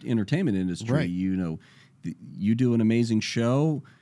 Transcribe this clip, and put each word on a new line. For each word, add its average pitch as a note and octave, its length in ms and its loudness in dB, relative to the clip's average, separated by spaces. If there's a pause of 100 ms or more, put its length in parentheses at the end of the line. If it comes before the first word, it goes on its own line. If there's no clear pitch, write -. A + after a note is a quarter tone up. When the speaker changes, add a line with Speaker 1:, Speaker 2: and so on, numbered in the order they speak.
Speaker 1:
entertainment A#2 520 0
industry, F#2+ 400 -2
Speaker 2:
Right. C3+ 140 0
Speaker 1:
you F#2 260 -2
know, E2 240 -4 (420)
th-, E2 140 -10 (200)
you G#2 180 0
do B2 200 2
an A#2 60 2
amazing A2+ 400 2
show, C3+ 600 0 (200)